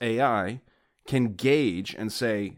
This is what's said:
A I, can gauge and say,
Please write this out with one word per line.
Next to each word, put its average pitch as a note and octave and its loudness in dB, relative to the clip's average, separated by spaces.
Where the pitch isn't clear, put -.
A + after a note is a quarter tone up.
A A#2 0
I, A2+ 0
can B2 2
gauge A2 2
and G#2+ -6
say, G#2 -2